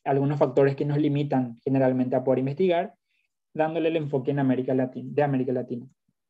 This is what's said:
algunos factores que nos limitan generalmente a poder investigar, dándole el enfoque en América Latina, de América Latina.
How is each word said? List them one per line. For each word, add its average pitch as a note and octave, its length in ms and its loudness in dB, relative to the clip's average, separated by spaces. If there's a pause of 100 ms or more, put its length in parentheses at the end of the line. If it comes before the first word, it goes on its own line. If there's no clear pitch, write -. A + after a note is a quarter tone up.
algunos C#3 340 0
factores C#3 380 4
que D3+ 100 -4
nos D3 140 0
limitan C#3+ 640 0
generalmente C3 520 2
a B2+ 80 0
poder B2+ 160 2
investigar, F3 540 0 (600)
dándole D#3+ 340 0
el E3 80 0
enfoque C#3+ 320 -4
en C#3+ 100 0
América C3 360 0
Latina, B2+ 360 -4
de D3 120 2
América C3 280 0
Latina. B2+ 360 -6 (420)